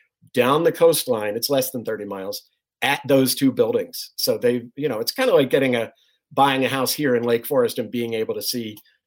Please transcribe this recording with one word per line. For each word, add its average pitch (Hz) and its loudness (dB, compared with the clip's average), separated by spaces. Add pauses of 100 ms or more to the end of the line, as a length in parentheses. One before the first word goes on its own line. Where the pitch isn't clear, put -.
(340)
down 135 4
the 160 4
coastline. 117 2
It's 120 -4
less 135 0
than 117 -8
thirty 104 -6
miles 98 -8 (380)
at 135 -2
those 135 4
two 135 2
buildings. 113 -2
So 113 -2
they, 123 0 (120)
you 147 -4
know, 110 -4
it's 117 -6
kinda 262 0
like 143 4
getting 131 2
a, 113 -4 (400)
buying 135 2
a 120 0
house 131 -2
here 139 0
in 117 2
Lake 117 0
Forest 123 0
and 110 -8
being 117 -6
able 110 -4
to 104 -8
see 110 -8 (280)